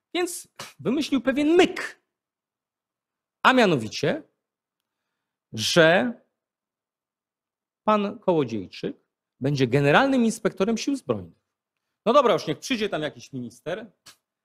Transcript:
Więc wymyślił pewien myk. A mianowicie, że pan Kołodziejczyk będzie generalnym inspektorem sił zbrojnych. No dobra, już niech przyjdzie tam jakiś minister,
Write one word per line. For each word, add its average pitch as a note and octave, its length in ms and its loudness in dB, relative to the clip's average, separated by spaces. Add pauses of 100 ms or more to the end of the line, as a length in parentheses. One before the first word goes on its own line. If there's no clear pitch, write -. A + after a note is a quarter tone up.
(140)
Więc F4 340 -6 (320)
wymyślił B3+ 400 -2
pewien C#4 280 0
myk. - 520 2 (1400)
A A#3+ 100 4
mianowicie, F3+ 720 0 (1300)
że E3+ 600 2 (1700)
pan G#3 340 0
Kołodziejczyk A#2 800 -2 (440)
będzie C3+ 260 0
generalnym F#3 580 2
inspektorem G#3+ 540 -2
sił C#4+ 180 -4
zbrojnych. F#2+ 520 -8 (580)
No A3+ 60 2
dobra, B3 200 4
już D3+ 140 -2
niech D3 120 -6
przyjdzie A3 300 -4
tam D#3 140 -6
jakiś C3 300 -12
minister, D3+ 580 -12 (540)